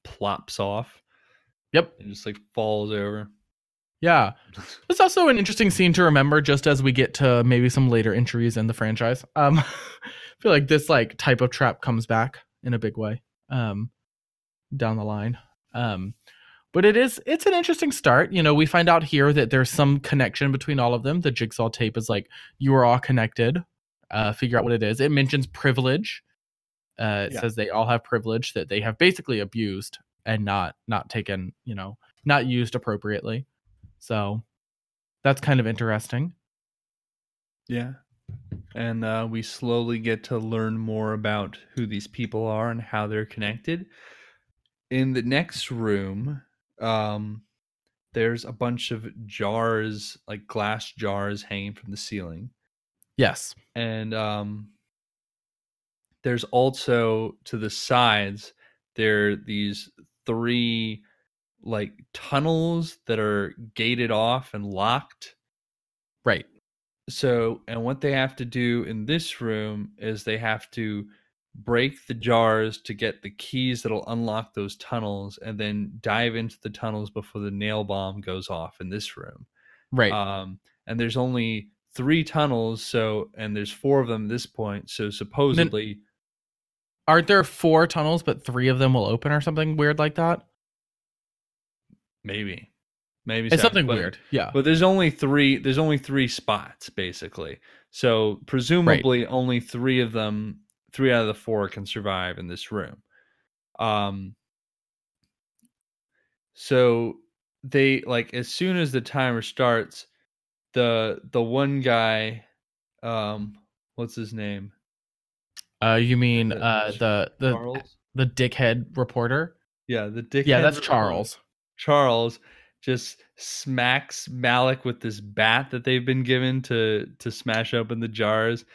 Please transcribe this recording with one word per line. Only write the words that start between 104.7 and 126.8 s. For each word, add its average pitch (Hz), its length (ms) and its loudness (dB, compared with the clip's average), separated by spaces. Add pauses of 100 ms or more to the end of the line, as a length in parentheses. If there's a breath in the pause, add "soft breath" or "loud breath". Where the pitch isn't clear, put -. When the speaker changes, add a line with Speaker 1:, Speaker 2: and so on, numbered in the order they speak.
Speaker 1:
so 120 640 2 (460)
they, 135 380 4
like, 120 320 -4
as 123 140 -6
soon 180 300 -2
as 156 140 0
the 127 100 0
timer 123 400 -2
starts, - 680 -2 (640)
the, 117 480 0 (100)
the 123 100 0
one 139 400 0
guy, 113 640 0 (580)
um, 107 540 -6 (380)
what's 117 200 -10
his 110 180 -10
name? 104 380 -8 (1080)
Speaker 2:
Uh, 113 140 4
you 120 220 2
mean, 117 340 2
Speaker 1:
The 101 100 -6
Speaker 2:
uh, 107 300 0
Speaker 1:
Ch-, 104 80 -10
Speaker 2:
the, 104 400 0
the, 135 120 0
Speaker 1:
Charles? 120 460 -8 (180)
Speaker 2:
the 127 100 2
dickhead 123 720 0
reporter? 127 600 -2 (300)
Speaker 1:
Yeah, 110 200 -2
the 110 140 -8 (220)
Speaker 2:
Yeah, 131 160 6
Speaker 1:
dickhead - 20 4
Speaker 2:
that's 147 160 4
Speaker 1:
reporter. 143 100 -8
Speaker 2:
Charles. 107 520 0 (380)
Speaker 1:
Charles 120 640 2 (420 soft breath)
just - 420 -4 (140 soft breath)
smacks 127 920 -2
Malik 127 560 2
with 123 160 -4
this 107 180 -8
bat 110 520 0
that 120 120 -6
they've 127 220 0
been 131 180 0
given 127 400 0
to, 110 440 0 (120)